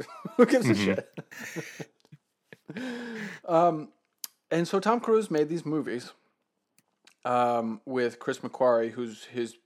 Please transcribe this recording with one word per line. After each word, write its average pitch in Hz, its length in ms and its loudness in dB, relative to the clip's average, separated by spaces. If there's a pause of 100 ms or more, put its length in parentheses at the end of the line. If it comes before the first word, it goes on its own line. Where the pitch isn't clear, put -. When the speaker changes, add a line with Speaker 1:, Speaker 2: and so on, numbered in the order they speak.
(140)
Speaker 1:
<laughs> - 220 -14
Who - 100 8
gives 220 220 4
a 110 60 6
Speaker 2:
Mm-hmm. 101 100 0
Speaker 1:
shit?" - 1040 -6 (840)
<laughs> 233 80 -10 (640)
Um, 165 420 4 (640)
and 165 160 2
so 196 140 0
Tom 226 200 2
Cruise 220 300 0
made 151 180 2
these 160 180 -6
movies, 123 460 -6 (1120)
um, 120 600 0
with 123 340 -2
Chris 131 200 -4
McQuarrie, 117 540 2
who's 117 320 -10
his, 117 420 -8